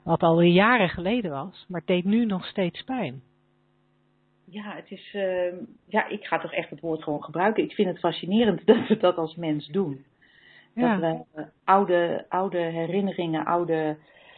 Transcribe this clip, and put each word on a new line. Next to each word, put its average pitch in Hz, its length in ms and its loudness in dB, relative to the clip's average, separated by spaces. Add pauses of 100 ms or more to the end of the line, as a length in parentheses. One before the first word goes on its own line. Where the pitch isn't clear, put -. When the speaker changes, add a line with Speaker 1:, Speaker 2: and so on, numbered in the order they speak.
Speaker 1:
Wat 165 200 0
alweer 170 280 6
jaren 202 380 4
geleden 190 420 -4
was, 143 360 -10
maar 180 120 -8
het - 100 -8
deed 180 140 2
nu 220 220 2
nog 190 200 -2
steeds - 380 -4
pijn. 160 380 -8 (1200)
Speaker 2:
Ja, 202 300 -12
het 165 160 -16
is, - 220 -18
ehm, 180 420 -2 (300)
ja, - 220 -2
ik - 180 -10
ga 160 140 -2
toch 160 140 -10
echt 165 160 -6
het 151 100 -16
woord 160 240 -6
gewoon 147 200 -4
gebruiken. 180 400 0
Ik 151 100 -6
vind 196 140 0
het 175 120 -6
fascinerend 180 640 0
<laughs> - 20 -14
dat 214 200 6
we 214 100 2
dat 180 200 2
als 165 180 -4
mens 156 320 -4
doen. 151 380 -4 (680)
Speaker 1:
Ja. 233 240 2
Speaker 2:
Dat 165 360 -2
we, 156 80 -12
eh, 151 60 -12 (160)
oude, 175 640 2
oude 185 280 -2
herinneringen, 165 880 -2
oude, 160 520 0 (400)